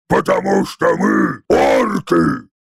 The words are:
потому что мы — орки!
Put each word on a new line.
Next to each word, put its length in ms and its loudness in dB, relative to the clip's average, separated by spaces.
потому 580 0
что 320 -2
мы — 520 0
орки! 960 0